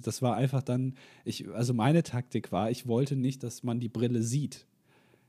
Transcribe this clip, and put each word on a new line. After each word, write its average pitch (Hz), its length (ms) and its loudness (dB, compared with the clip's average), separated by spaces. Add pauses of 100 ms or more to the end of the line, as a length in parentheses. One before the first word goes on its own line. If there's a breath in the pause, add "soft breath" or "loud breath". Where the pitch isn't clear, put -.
Das - 160 -4
war 120 140 2
einfach 131 260 2
dann, 127 320 -2 (320 loud breath)
ich, - 240 -6
also 120 240 0
meine 139 300 6
Taktik - 480 -4
war, 101 180 2
ich 123 180 -4
wollte 131 280 2
nicht, 135 260 0
dass - 220 -10
man 120 160 -2
die 117 100 -4
Brille 120 320 0
sieht. 120 460 -2 (600 soft breath)